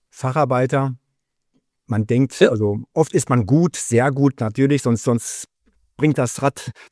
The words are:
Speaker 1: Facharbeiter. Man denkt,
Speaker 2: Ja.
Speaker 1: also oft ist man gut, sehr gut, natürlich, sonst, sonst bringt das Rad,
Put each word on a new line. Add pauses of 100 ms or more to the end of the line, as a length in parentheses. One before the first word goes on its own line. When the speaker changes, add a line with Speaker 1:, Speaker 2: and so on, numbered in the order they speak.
Speaker 1:
Facharbeiter. (920)
Man
denkt,
Speaker 2:
Ja.
Speaker 1:
also (120)
oft
ist
man
gut,
sehr
gut,
natürlich,
sonst,
sonst (480)
bringt
das
Rad, (220)